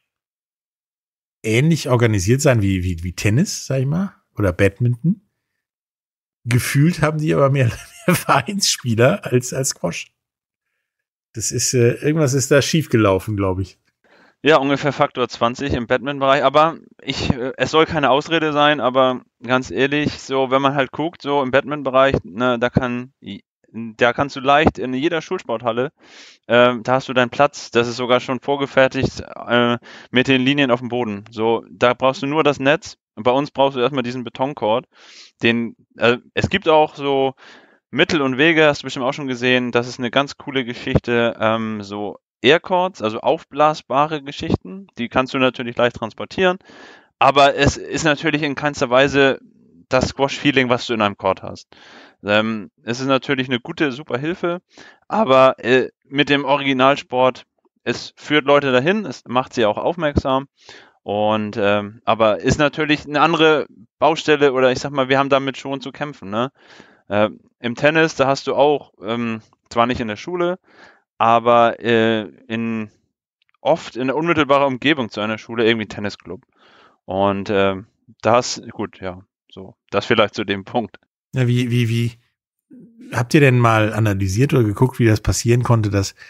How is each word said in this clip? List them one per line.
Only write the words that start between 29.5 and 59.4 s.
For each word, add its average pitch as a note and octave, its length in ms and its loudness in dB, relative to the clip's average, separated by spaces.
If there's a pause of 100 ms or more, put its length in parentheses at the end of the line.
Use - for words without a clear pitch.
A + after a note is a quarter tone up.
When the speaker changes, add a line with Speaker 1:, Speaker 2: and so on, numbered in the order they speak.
Speaker 2:
mit B2 160 2
den C3 140 4
Linien C#3 300 2
auf A#2+ 100 0
dem B2 80 -10
Boden. G#2+ 420 -6
So, A2+ 400 -2
da B2 220 2
brauchst C3 280 -2
du C#3 60 -4
nur D3+ 160 0
das C#3+ 160 2
Netz C#3 380 0 (180)
und G#2+ 80 -12
bei B2+ 80 2
uns C#3+ 180 0
brauchst C#3 280 0
du B2 40 -2
erstmal C3 220 -2
diesen B2 220 -8
Betoncourt, B2 640 -4 (540)
den, A#2 360 0 (200)
äh, A#2+ 200 2 (160)
es - 160 -2
gibt F#3+ 180 -2
auch D#3 280 4
so C3+ 380 -2 (580)
Mittel D#3 300 0
und C3 160 -2
Wege, D#3 280 4
hast C#3+ 160 2
du C3+ 60 -12
bestimmt C3 180 -6
auch C#3 80 -2
schon D3 140 -10
gesehen, B2 440 0
das A#2+ 160 0
ist A#2+ 120 -14
eine A#2+ 120 -6
ganz C#3 260 -2
coole C3+ 280 -6
Geschichte, A#2+ 720 -2
ähm, A2 420 -2
so G2+ 360 -10 (240)
Aircourts, F3+ 600 2
also A2 200 -4
aufblasbare D3+ 1000 -2
Geschichten, E3 640 -6 (100)
die A#2+ 100 -6
kannst C3 260 -2
du C#3 40 -2
natürlich B2+ 400 -2
leicht A#2+ 180 0
transportieren, F3+ 640 -4 (600)
aber C#3 380 6
es C#3+ 220 2
ist G2+ 260 -8
natürlich D3 400 0
in C#3 120 -4
keinster D3 340 -4
Weise C3+ 500 4 (480)
das B2+ 220 0
Squash-Feeling, C3+ 580 0
was A#2+ 180 -2
du B2 80 -4
in A2 80 0
einem G2+ 160 -2
Court F#2+ 240 -2
hast. G2 280 -16 (520)
Ähm, G#2+ 480 -2 (140)
es A#2+ 160 -6
ist C3+ 60 -6
natürlich C3 420 0
eine B2 140 -4
gute, D#3+ 320 -4
super B2 240 -8
Hilfe, F3 440 -6 (460)
aber, C3 520 4
äh, B2 300 2 (140)
mit C#3 240 -2
dem C#3+ 160 0
Originalsport, C3+ 1000 0 (400)
es A#2+ 320 -6
führt D3 260 0
Leute C#3 300 4
dahin, F3+ 320 2
es - 200 -12
macht B2 280 -4